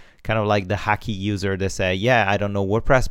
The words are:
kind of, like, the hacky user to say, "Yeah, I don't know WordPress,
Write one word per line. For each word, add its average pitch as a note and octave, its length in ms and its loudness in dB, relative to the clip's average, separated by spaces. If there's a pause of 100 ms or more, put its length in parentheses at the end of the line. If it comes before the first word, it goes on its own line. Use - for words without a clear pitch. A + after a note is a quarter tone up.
(220)
kind A2 160 -2
of, G#2+ 80 0
like, G#2 220 2
the G2+ 60 -2
hacky G#2 440 -2
user G2 380 -2
to F#2+ 140 -2
say, F#2 240 0
"Yeah, A2 340 2
I G2+ 80 2
don't G2+ 160 -2
know G2 120 -2
WordPress, A2+ 460 2